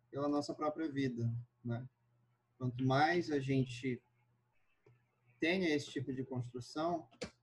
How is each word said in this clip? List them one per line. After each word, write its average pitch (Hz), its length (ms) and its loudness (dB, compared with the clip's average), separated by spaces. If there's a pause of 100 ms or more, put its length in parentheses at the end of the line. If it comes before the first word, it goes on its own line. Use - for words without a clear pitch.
pela 143 200 0
nossa 147 260 0
própria 151 340 -2
vida, 120 400 0 (340)
né? 120 220 -4 (720)
Quanto 127 280 -2
mais 160 440 4
a 143 100 2
gente 131 640 0 (1400)
tenha 175 360 2
esse - 160 -2
tipo 135 220 -4
de 131 100 -2
construção, 135 840 -4 (360)